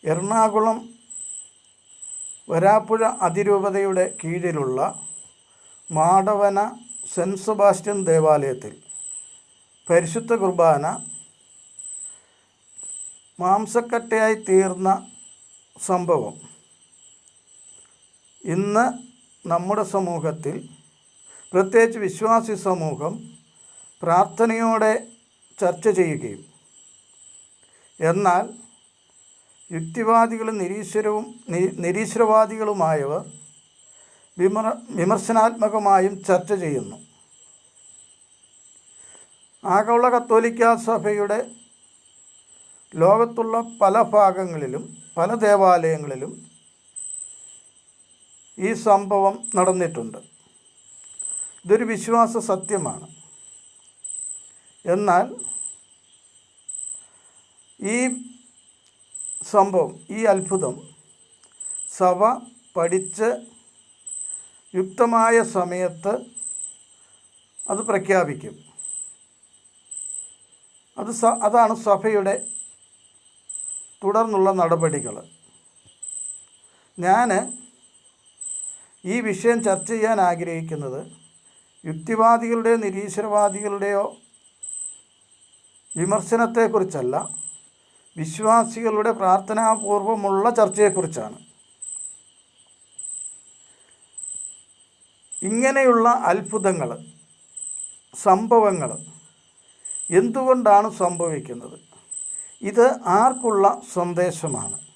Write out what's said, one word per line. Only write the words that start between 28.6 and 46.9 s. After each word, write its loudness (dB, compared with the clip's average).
യുക്തിവാദികളും 0
നിരീശ്വരവും, -2
നി-, 0
നിരീശ്വരവാദികളുമായവർ 0
വിമർ-, 0
വിമർശനാത്മകമായും 2
ചർച്ച 0
ചെയ്യുന്നു. -6
ആഗോള 4
കത്തോലിക്കാ 4
സഭയുടെ 0
ലോകത്തുള്ള 2
പല 4
ഭാഗങ്ങളിലും 2
പല 0
ദേവാലയങ്ങളിലും 2